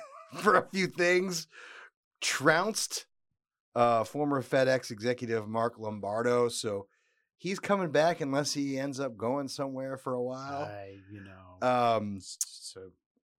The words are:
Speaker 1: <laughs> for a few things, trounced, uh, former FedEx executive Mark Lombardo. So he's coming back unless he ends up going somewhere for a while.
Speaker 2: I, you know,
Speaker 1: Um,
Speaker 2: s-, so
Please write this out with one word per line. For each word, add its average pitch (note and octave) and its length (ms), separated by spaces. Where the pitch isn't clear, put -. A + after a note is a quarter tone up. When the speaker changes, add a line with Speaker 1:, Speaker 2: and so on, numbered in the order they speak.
Speaker 1:
<laughs> - 240
for F#3 180
a - 120
few F#3+ 180
things, F3 640
trounced, - 880
uh, A#2 300
former C#3+ 380
FedEx C3 480
executive A2+ 580
Mark A2+ 300
Lombardo. A2 720
So G#2 380
he's F#3 220
coming F#3+ 320
back D#3 300
unless C#3+ 320
he C#3 260
ends C3+ 220
up B2 160
going B2+ 320
somewhere C3+ 480
for C3 180
a B2 80
while. C3+ 420
Speaker 2:
I, G2 340
you G2+ 140
know, F#2+ 420
Speaker 1:
Um, A#2 520
Speaker 2:
s-, - 240
so - 480